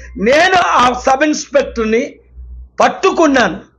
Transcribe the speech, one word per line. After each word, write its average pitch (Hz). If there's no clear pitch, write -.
నేను 320
ఆ 247
సబ్ 269
ఇన్స్‌పెక్టర్ని 262
పట్టుకున్నాను 262